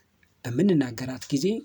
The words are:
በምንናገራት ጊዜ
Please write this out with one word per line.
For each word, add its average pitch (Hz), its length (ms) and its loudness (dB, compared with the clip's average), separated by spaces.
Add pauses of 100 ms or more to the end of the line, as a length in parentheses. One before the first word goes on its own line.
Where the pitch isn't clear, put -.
(460)
በምንናገራት 127 800 0
ጊዜ 185 380 0